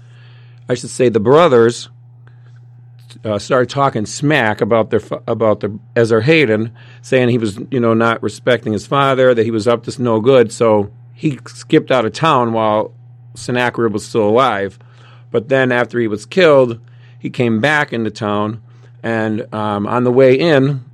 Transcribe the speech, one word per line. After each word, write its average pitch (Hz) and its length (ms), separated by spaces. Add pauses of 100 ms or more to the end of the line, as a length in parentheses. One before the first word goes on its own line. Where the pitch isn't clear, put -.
(680)
I 127 60
should 123 160
say, 123 200
the 110 100
brothers 120 720 (1400)
uh, 104 140
started 127 300
talking 131 360
smack 123 560
about 110 300
their 107 100
fa-, - 260
about 110 320
the 95 100 (260)
Esarhaddon, 113 760 (300)
saying 127 280
he 120 100
was, 107 180 (140)
you 131 80
know, 117 140
not 113 300
respecting 113 480
his 101 160
father, 135 460
that 113 100
he 113 80
was 110 160
up 117 160
to 120 80
s-, 120 80
no 113 220
good. 120 320
So 107 380 (220)
he 143 340
skipped - 440
out 123 140
of 110 80
town 123 400
while 107 400 (400)
Sennacherib 120 600
was 101 140
still 104 220
alive. 107 480 (540)
But 120 180
then 131 220
after 120 280
he 117 80
was 107 180
killed, 135 540 (400)
he 135 100
came 117 300
back 147 320
into 113 200
town, 107 500 (420)
and, 110 500
um, 104 340
on 120 160
the 123 80
way 131 240
in 139 580